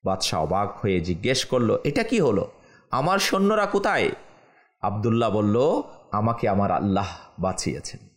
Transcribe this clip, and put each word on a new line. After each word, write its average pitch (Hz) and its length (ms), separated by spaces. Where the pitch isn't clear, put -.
বাদশা 95 340
অবাক 87 400
হয়ে 95 220
জিজ্ঞেস 90 460
করল, 113 380
"এটা 180 200
কি 220 160
হলো? 104 320
আমার 165 280
সৈন্যরা 202 460
কোথায়?" 196 460
আব্দুল্লাহ 110 500
বলল, 104 260
"আমাকে 110 380
আমার 98 220
আল্লাহ 95 480
বাঁচিয়েছেন।" - 760